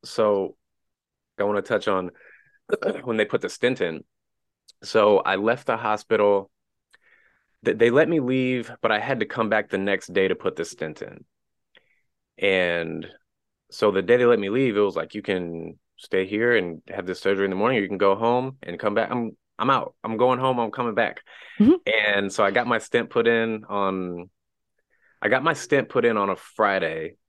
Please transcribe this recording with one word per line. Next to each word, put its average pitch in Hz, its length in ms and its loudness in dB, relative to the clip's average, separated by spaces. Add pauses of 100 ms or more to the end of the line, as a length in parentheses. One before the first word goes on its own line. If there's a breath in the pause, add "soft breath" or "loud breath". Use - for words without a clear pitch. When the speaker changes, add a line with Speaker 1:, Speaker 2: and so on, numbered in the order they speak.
Speaker 1:
So 104 520 0 (800)
I 104 40 -2
wanna 101 180 0
touch 104 280 -2
on 92 240 -2 (560 soft breath)
<clears throat> - 340 -2
when 117 140 -4
they 107 80 2
put - 160 -2
the - 80 -6
stent 123 320 -2
in. 82 240 -4 (800)
So 107 340 6
I 95 160 2
left 110 320 0
the 120 100 0
hospital. 104 760 0 (1120 soft breath)
Th-, 117 120 0
they 117 140 4
let 143 180 4
me 160 120 0
leave, 127 500 -2 (100)
but 110 120 0
I 107 80 0
had 123 200 -4
to 104 60 -2
come 110 220 -4
back 107 200 0
the 98 100 -4
next 98 340 -4
day 95 160 2
to 92 80 0
put - 180 -6
the 82 100 -4
stent - 380 -10
in. - 220 -16 (1120 soft breath)
And 85 680 0 (640)
so 107 200 2
the 95 120 0
day 117 160 4
they 123 80 4
let 120 120 6
me 98 120 -2
leave, 120 260 0
it 104 40 2
was 101 160 2
like, 80 180 -6
"You 104 80 -8
can 85 560 -6 (180)
stay 95 300 -2
here 110 300 0
and 85 320 -4
have 90 180 -10
this 90 140 -8
surgery 98 240 0
in 98 60 -2
the 92 60 -4
morning, 117 220 0
or - 40 0
you 95 60 -4
can 95 100 -8
go 98 160 2
home 123 480 -2
and 87 160 -12
come 104 160 -2
back." 107 160 0
I'm, 117 260 -4 (220)
I'm 123 120 0
out. 131 240 -2 (100)
I'm 113 120 -6
going 123 220 2
home. 127 220 0
I'm 110 100 -2
coming 120 240 -6
back. 110 280 -2 (360 loud breath)
Speaker 2:
Mm-hmm. 240 160 8 (160)
Speaker 1:
And 104 420 2
so 107 120 2
I 98 60 4
got 117 160 0
my 117 120 0
stent 117 320 -2
put 113 160 2
in 113 380 0
on, 95 640 -4 (960)
I 107 60 0
got 127 140 2
my 160 120 2
stent 135 340 -2
put 120 160 -2
in 113 140 2
on 98 100 0
a 92 80 -2
Friday. 82 800 -2 (120)